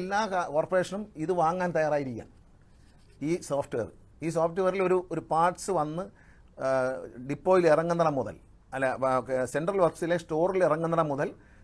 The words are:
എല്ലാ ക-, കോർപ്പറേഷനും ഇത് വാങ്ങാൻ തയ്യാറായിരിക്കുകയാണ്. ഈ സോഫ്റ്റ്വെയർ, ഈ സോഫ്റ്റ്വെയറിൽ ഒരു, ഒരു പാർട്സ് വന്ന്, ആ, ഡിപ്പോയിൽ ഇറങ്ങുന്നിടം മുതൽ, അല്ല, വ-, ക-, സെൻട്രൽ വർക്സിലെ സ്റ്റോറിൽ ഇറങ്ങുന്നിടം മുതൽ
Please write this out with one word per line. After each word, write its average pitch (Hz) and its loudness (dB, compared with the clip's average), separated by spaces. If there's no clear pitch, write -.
എല്ലാ 196 -2
ക-, 175 0
കോർപ്പറേഷനും 185 0
ഇത് 175 0
വാങ്ങാൻ 180 2
തയ്യാറായിരിക്കുകയാണ്. 143 -2
ഈ - 0
സോഫ്റ്റ്വെയർ, 139 -4
ഈ 170 -4
സോഫ്റ്റ്വെയറിൽ 180 0
ഒരു, 185 4
ഒരു 156 -4
പാർട്സ് 175 0
വന്ന്, 156 -4
ആ, - 0
ഡിപ്പോയിൽ 180 4
ഇറങ്ങുന്നിടം 165 2
മുതൽ, 104 -6
അല്ല, 135 0
വ-, 131 2
ക-, 127 0
സെൻട്രൽ 196 -2
വർക്സിലെ 165 0
സ്റ്റോറിൽ 180 0
ഇറങ്ങുന്നിടം 165 0
മുതൽ 147 -2